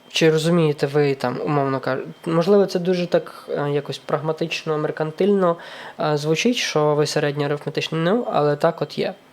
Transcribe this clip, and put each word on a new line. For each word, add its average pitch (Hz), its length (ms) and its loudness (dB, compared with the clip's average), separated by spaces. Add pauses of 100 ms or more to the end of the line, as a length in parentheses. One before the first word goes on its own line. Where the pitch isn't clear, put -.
(120)
чи 160 180 4
розумієте 156 560 2
ви, 143 280 2
там, 151 300 -4
умовно 139 360 0
кажу-, 135 220 -4 (240)
можливо, 180 400 4
це 185 120 -4
дуже 175 280 0
так, - 420 -2
е, 147 220 -2
якось 143 280 -2
прагматично, 156 800 -4
меркантильно, 170 800 0 (440)
е, 151 160 0
звучить, 160 400 0
що 151 380 2
ви 147 120 2
середньоарифметичний, 147 920 -2
ну, 196 320 0
але 147 240 2
так 165 260 0
от - 160 -6
є. - 160 -4 (180)